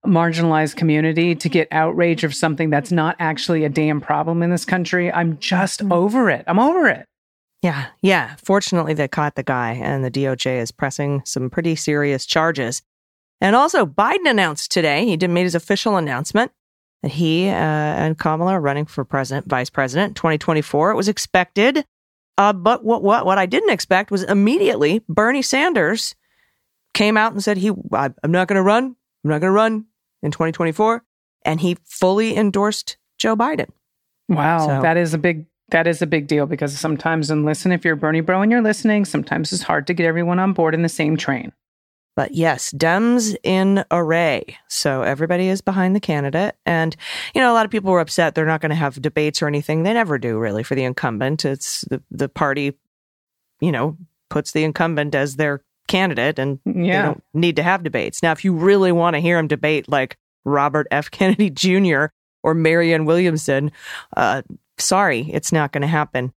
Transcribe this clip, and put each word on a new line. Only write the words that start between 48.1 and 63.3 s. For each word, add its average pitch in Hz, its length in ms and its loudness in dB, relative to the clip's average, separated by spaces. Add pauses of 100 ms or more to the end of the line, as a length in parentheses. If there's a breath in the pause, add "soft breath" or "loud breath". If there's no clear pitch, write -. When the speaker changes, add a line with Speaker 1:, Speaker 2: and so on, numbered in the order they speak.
Speaker 2:
they're 160 120 0
not 160 160 0
gonna 151 120 -2
have 139 280 -2
debates 151 400 -2
or 156 60 0
anything. 147 340 -2
They 196 100 0
never 208 240 0
do, 113 220 -2
really, 110 240 -2
for 139 120 -4
the 131 100 -2
incumbent. 127 600 -2
It's - 460 -6
the, 131 200 -6
the 139 200 -4
party, 143 420 -2 (880)
you 170 100 0
know, 151 280 -2 (320)
puts - 220 -4
the 156 120 0
incumbent 151 500 -2
as 139 220 -2
their 143 240 -2 (280)
candidate, 156 500 0
and 135 260 -4
Speaker 1:
Yeah. 185 380 0
Speaker 2:
they 180 40 0
don't - 180 -4 (100)
need 165 220 2
to 160 60 0
have 180 200 2
debates. - 400 -4
Now, 165 100 2
if 156 140 -4
you 185 80 2
really 185 380 4
wanna 170 280 2
hear 170 180 2
him 160 80 0
debate, 151 400 0
like, 131 300 -2 (300)
Robert 143 440 0
F. 143 200 -2
<laughs> - 0 -
Kennedy 196 400 2
Junior 170 640 2 (280)
or 160 120 2
Marianne 165 500 2
Williamson, 156 680 0 (440 loud breath)